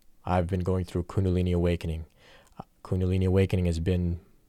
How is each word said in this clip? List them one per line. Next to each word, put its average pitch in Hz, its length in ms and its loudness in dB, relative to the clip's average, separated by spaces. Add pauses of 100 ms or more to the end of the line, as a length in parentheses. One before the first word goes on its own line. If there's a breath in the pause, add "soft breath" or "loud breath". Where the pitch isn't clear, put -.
(260)
"I've 90 220 0
been 92 140 -2
going 92 240 -2
through 87 180 -4
Kundalini 90 500 0
awakening." 85 540 -2 (520 soft breath)
Uh, - 40 -14 (200)
Kundalini 92 440 0
awakening 92 380 4
has 82 140 0
been 87 400 0 (300)